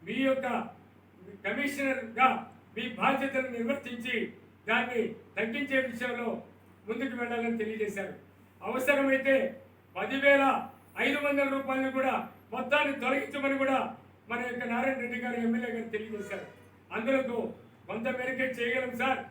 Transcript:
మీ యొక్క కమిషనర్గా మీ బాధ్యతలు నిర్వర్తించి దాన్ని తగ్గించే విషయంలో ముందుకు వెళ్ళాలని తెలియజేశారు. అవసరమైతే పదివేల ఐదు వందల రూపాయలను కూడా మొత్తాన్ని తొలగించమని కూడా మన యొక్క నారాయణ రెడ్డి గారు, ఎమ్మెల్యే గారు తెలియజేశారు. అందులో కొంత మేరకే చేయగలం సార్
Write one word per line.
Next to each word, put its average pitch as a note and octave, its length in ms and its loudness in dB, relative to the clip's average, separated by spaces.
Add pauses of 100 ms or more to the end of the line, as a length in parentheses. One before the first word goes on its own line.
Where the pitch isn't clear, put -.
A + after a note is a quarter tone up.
మీ A3 100 -4 (100)
యొక్క C4 200 2 (1000)
కమిషనర్గా C4 800 2 (480)
మీ A#3 80 -4 (140)
బాధ్యతలు C4 560 2
నిర్వర్తించి A#3 600 -2 (520)
దాన్ని A#3 320 2 (380)
తగ్గించే C4+ 400 0 (100)
విషయంలో A#3 400 -4 (600)
ముందుకు B3+ 320 -4
వెళ్ళాలని A#3 420 -2
తెలియజేశారు. G#3 520 -4 (540)
అవసరమైతే C4+ 680 4 (600)
పదివేల C4+ 480 6 (640)
ఐదు C#4+ 180 2
వందల C#4 320 4
రూపాయలను C4+ 420 0
కూడా C4 160 4 (380)
మొత్తాన్ని C#4 500 2
తొలగించమని C4+ 600 0
కూడా C4 160 4 (500)
మన A#3+ 100 -2 (100)
యొక్క B3 120 -4 (120)
నారాయణ C4 280 0
రెడ్డి A#3+ 220 -4
గారు, A#3 120 -2 (100)
ఎమ్మెల్యే A#3 280 0
గారు A3+ 220 -4
తెలియజేశారు. G3 500 -6 (500)
అందులో A#3 440 0 (480)
కొంత A3+ 180 -4 (100)
మేరకే B3+ 300 -2 (140)
చేయగలం A#3+ 420 -2
సార్ C4 180 0 (100)